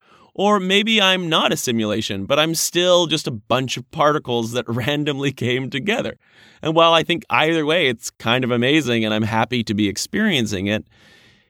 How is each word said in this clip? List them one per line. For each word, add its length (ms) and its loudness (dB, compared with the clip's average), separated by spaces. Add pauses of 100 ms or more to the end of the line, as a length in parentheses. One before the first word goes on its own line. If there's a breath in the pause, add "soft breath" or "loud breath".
(340 soft breath)
Or 240 2
maybe 440 2
I'm 260 2
not 240 2
a 60 -2
simulation, 680 -2
but 140 0
I'm 160 0
still 520 2
just 200 -2
a 40 -6
bunch 440 -2
of 160 -12
particles 600 0
that 120 -2
<laughs> 40 -10
randomly 640 -2
came 360 -4
together. 460 -4 (460 soft breath)
And 120 -2
while 200 6
I 100 4
think 260 -4
either 360 2
way 240 2
it's 200 -6
kind 360 -2
of 60 0
amazing 520 2
and 100 0
I'm 100 0
happy 420 -2
to 80 -4
be 160 2
experiencing 800 -2
it, 180 -2 (640 soft breath)